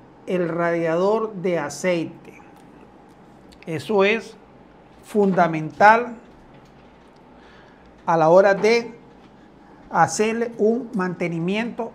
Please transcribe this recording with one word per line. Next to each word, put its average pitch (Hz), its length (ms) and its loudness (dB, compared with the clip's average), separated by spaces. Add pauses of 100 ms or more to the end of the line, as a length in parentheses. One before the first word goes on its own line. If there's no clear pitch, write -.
(260)
el 180 220 -2
radiador 170 840 -2
de 175 240 -2
aceite. 156 840 -6 (1300)
Eso 185 380 -2
es 214 320 -2 (680)
fundamental 196 1080 2 (1900)
a 170 100 0
la 160 120 2
hora 196 260 6
de 233 400 0 (960)
hacerle 226 680 0
un 226 360 0
mantenimiento 185 1000 -4